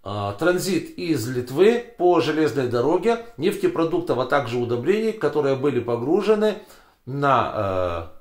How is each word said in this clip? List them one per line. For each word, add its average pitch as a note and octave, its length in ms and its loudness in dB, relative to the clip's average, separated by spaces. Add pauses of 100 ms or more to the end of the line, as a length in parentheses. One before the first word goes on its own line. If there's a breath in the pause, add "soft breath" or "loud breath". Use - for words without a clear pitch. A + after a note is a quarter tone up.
а, G2+ 300 -6
транзит F3+ 640 -2
из D3 300 -2
Литвы C3+ 680 2
по F3 240 4
железной D3 460 0
дороге E3+ 580 0 (120)
нефтепродуктов, D#3 800 0
а B2+ 80 -2
также B2 320 0
удобрений, D3 540 0
которые C#3+ 420 0
были C3 240 0
погружены F#3+ 800 0 (480 loud breath)
на G2 1040 0 (100)